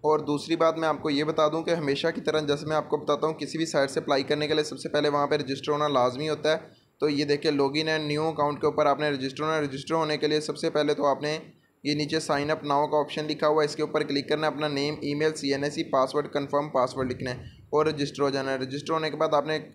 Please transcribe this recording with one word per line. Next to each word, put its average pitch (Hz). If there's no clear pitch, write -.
और 151
दूसरी 147
बात 160
मैं 160
आपको 147
ये 143
बता 156
दूं 160
कि 165
हमेशा 151
की 165
तरह 156
जैसे 147
मैं 156
आपको 151
बताता 147
हूँ, 160
किसी 151
भी 160
site 139
से 160
apply 139
करने 147
के 151
लिए 151
सबसे 147
पहले 147
वहाँ 143
पे 151
register 139
होना 147
लाजमी 127
होता 151
है। 160
तो 151
ये 147
देखिए, 143
login 143
and 156
new 151
account 147
के 156
ऊपर 151
आपने 147
register 135
होना 156
है। 151
Register 139
होने 156
के 147
लिए 151
सबसे 160
पहले 147
तो 143
आपने 143
ये 147
नीचे 151
sign 147
up 143
now 143
का 147
ऑप्शन 151
लिखा 151
हुआ 151
है, 147
इसके 151
ऊपर 151
click 143
करना 156
है, 147
अपना 151
name, 147
email, 147
सीएनएसी, 139
password, 139
confirm 143
password 127
लिखना 123
है -
और 151
register 143
हो 139
जाना 135
है। 131
Register 143
होने 156
के 147
बाद 156
आपने 151